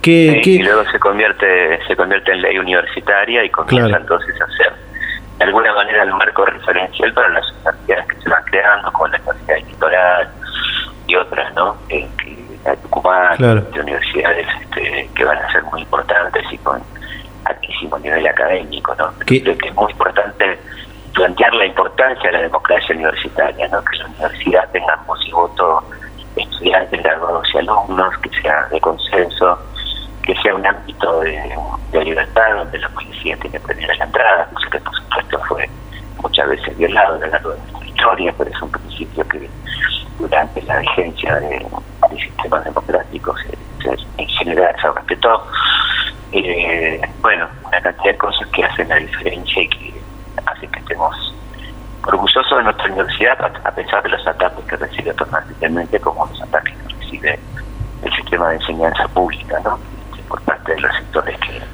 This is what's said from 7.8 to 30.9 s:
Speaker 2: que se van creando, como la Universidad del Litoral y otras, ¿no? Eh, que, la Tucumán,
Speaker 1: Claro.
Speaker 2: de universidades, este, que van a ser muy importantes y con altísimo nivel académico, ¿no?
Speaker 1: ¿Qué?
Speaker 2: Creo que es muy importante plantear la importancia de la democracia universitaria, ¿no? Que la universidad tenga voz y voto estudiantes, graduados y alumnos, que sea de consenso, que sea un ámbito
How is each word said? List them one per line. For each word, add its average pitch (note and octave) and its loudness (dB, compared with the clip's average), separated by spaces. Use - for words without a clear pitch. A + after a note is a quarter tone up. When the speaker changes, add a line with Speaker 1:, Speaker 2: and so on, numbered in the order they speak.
Speaker 2:
que - -6
se - -2
van E2 2
creando, - 2
como D#2+ 2
la - -2
Universidad - -2
del D#2 -6
Litoral F2+ 4
y F2+ 2
otras, - 0
¿no? F#2 2
Eh, D#2 -4
que, D2+ -10
la C#2 2
Tucumán, F2+ 2
Speaker 1:
Claro. A#2 6
Speaker 2:
de - -6
universidades, - 0
este, - -4
que B1+ 2
van C#2+ 4
a - -4
ser D#2 2
muy D#2 -4
importantes - 0
y - -10
con - -2
altísimo - -6
nivel D#2 0
académico, F2 0
¿no? D#2+ 0
Speaker 1:
¿Qué? C3 4
Speaker 2:
Creo E2+ 2
que - -4
es - -8
muy G#2 2
importante F#2+ 0
plantear A2+ 4
la G#2 4
importancia F#2+ 2
de - 0
la E2 2
democracia E2 2
universitaria, D2+ 0
¿no? - -2
Que - -2
la - -8
universidad - 0
tenga E2 0
voz D#2+ -4
y - -10
voto E2+ 2
estudiantes, - 0
graduados E2 0
y - 4
alumnos, F#2+ 2
que - -6
sea D2+ 2
de D2+ 0
consenso, F2 2
que - 0
sea G#3 2
un F#2+ -4
ámbito - 0